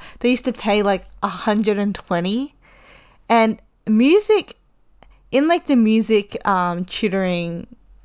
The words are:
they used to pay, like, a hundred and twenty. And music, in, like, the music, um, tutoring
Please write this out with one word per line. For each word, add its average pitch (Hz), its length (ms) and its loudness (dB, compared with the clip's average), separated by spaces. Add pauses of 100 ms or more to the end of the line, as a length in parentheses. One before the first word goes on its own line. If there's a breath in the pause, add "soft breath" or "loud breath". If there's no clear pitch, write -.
(200 loud breath)
they 240 100 0
used 247 160 0
to 262 60 -2
pay, 208 300 -2
like, 196 240 -2 (160)
a 202 60 -4
hundred 208 500 -2
and 202 160 -2
twenty. 196 640 -4 (760 soft breath)
And 220 320 2 (240)
music, 311 720 2 (760 soft breath)
in, 277 160 2
like, 339 200 0
the 285 80 2
music, 220 720 2
um, 180 400 -2
tutoring 180 800 -4 (380)